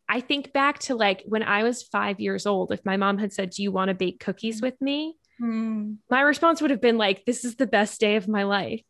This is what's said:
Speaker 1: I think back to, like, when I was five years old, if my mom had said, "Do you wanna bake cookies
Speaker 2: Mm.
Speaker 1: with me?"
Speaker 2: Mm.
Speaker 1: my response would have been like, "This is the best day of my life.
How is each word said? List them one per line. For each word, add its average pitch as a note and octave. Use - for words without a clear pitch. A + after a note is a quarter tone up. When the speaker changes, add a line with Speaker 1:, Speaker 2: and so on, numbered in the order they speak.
Speaker 1:
I A3+
think C#4
back C#4
to, -
like, G3+
when A3
I G3+
was A#3+
five G3+
years G3
old, F#3
if G3
my G3
mom G3+
had G#3
said, F#3
"Do G3+
you G3+
wanna F#3+
bake F#3
cookies A3
Speaker 2:
Mm. -
Speaker 1:
with B3+
me?" D4
Speaker 2:
Mm. A3
Speaker 1:
my B3+
response D4+
would D4+
have A3+
been A#3
like, G3+
"This A#3+
is A#3+
the C4
best G#3
day G#3
of G3+
my G#3
life. G3+